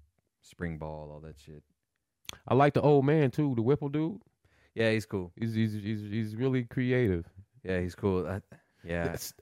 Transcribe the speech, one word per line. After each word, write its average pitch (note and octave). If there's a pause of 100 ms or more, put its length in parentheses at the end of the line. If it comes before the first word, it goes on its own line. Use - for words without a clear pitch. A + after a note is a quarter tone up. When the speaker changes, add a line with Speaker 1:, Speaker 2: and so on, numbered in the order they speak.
(420)
Speaker 1:
Spring E2
ball, D2+
all D2+
that D#2
shit. D2+ (880)
Speaker 2:
I A2+
like C#3
the B2+
old C#3+
man, C#3+
too, C#3+
the A2+
Whipple C#3+
dude. D#3 (540)
Speaker 1:
Yeah, A2+
he's A2
cool. F2+
Speaker 2:
He's, A2+
he's, A2
he's, G#2+
he's G#2+
really B2+
creative. B2 (360)
Speaker 1:
Yeah, F#2
he's F2+
cool. F#2
I, F#2+ (440)
yeah. E2+
Speaker 2:
That's, -